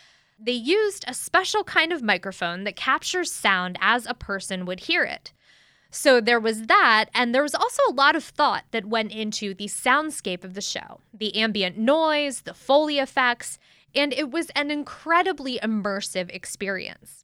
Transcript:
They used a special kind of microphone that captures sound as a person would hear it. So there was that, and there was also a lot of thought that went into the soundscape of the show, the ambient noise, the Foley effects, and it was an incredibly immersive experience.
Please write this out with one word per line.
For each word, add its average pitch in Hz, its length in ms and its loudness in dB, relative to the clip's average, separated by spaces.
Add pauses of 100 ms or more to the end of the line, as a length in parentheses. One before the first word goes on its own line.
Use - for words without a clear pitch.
(380)
They 220 140 -6
used 349 560 0
a 254 80 -8
special 381 480 0
kind 330 280 0
of 311 120 -6
microphone 185 640 -2
that 196 100 -8
captures 320 560 -2
sound 180 500 0
as 226 240 2
a 247 80 -6
person 190 540 -8
would 185 140 -8
hear 320 240 0
it. - 280 -12 (560)
So 254 320 6
there 233 180 4
was 220 280 -2
that, 247 380 6 (100)
and 240 180 2
there 262 80 4
was 294 140 0
also 466 340 0
a 311 40 -2
lot 277 220 4
of 302 80 -4
thought 247 460 0
that 220 160 -4
went 220 260 -2
into 214 440 -6
the 208 100 -10
soundscape 254 760 -2
of 185 100 -14
the 196 80 -10
show, - 400 -10 (100)
the 214 240 -6
ambient 208 440 0
noise, 294 600 2
the - 120 -14
Foley 294 460 2
effects, 254 580 0 (380)
and 285 180 2
it 302 160 -4
was 330 220 -4
an 285 180 -2
incredibly 294 880 0
immersive 202 720 -4
experience. - 960 -8